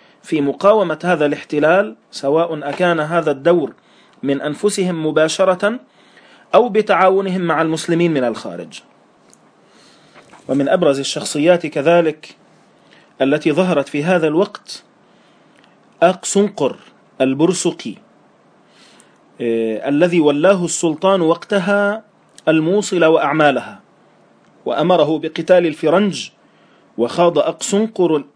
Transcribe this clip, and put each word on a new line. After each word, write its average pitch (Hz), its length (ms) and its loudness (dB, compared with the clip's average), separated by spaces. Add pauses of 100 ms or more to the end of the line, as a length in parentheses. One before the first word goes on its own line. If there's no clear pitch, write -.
(240)
في 156 180 -4
مقاومة 165 600 2
هذا 170 220 0
الاحتلال، 156 720 0 (160)
سواء 151 580 -4
أكان 170 300 0
هذا 156 320 -2
الدور 139 420 0 (500)
من 139 180 -2
أنفسهم 180 640 -4
مباشرة 180 760 0 (760)
أو 233 140 4
بتعاونهم 190 720 0
مع 160 200 0
المسلمين 165 520 0
من 135 100 0
الخارج. 90 580 -8 (1700)
ومن 139 220 -2
أبرز 156 300 2
الشخصيات 151 680 -2
كذلك 160 680 0 (840)
التي 151 300 0
ظهرت 160 380 0
في 147 140 -4
هذا 165 240 0
الوقت - 560 -4 (1200)
أقصنقر 190 760 0 (440)
البرسقي، 139 760 -2 (1500)
آه، 113 480 -2
الذي 170 300 2
ولاه 165 460 4
السلطان 175 560 0
وقتها 202 840 -2 (440)
الموصل 170 580 0
وأعمالها، 147 760 2 (840)
وأمره 156 540 0
بقتال 170 460 2
الفرنج، 160 640 -2 (680)
وخاض 165 400 0
أقصنقر، 175 840 -2 (120)